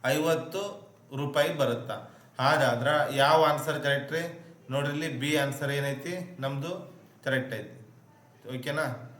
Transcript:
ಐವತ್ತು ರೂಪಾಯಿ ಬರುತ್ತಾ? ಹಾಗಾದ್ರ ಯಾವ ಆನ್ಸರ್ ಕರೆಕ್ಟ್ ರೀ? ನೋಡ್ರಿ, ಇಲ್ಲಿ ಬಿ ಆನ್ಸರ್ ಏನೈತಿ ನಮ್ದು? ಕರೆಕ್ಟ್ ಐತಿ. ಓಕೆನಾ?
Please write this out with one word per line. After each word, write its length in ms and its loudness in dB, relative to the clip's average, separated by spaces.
ಐವತ್ತು 840 -2
ರೂಪಾಯಿ 400 2
ಬರುತ್ತಾ? 360 0
ಹಾಗಾದ್ರ 480 4
ಯಾವ 300 8
ಆನ್ಸರ್ 380 0
ಕರೆಕ್ಟ್ 300 0
ರೀ? 400 -6
ನೋಡ್ರಿ, 220 0
ಇಲ್ಲಿ 280 -4
ಬಿ 160 0
ಆನ್ಸರ್ 360 0
ಏನೈತಿ 680 -6
ನಮ್ದು? 600 -6
ಕರೆಕ್ಟ್ 320 -2
ಐತಿ. 320 -14
ಓಕೆನಾ? 640 -4